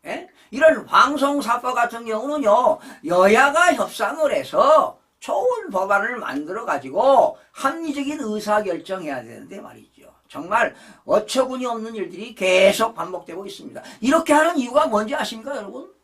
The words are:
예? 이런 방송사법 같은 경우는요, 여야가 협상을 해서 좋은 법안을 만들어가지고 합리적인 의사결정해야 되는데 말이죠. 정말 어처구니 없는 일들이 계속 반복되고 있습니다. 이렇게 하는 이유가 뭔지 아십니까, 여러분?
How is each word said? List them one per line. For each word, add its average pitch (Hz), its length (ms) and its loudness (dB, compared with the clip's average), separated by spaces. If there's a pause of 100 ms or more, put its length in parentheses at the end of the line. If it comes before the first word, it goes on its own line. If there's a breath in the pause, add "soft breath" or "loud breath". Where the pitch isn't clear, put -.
예? - 240 -10 (200 soft breath)
이런 277 360 4
방송사법 254 880 0
같은 233 300 -2
경우는요, 240 720 2 (260 loud breath)
여야가 262 680 4
협상을 240 580 -2
해서 220 680 2 (200)
좋은 427 500 -2
법안을 202 480 -2
만들어가지고 175 1200 0 (140 loud breath)
합리적인 294 720 -6
의사결정해야 190 1000 -4
되는데 110 360 -18
말이죠. - 560 -20 (120)
정말 - 480 -2 (300 loud breath)
어처구니 254 600 0
없는 226 300 -6
일들이 202 400 -10
계속 185 600 4
반복되고 170 500 -10
있습니다. - 360 -16 (200 loud breath)
이렇게 302 320 2
하는 311 240 4
이유가 269 300 2
뭔지 226 280 -2
아십니까, 247 400 -8
여러분? 240 480 -14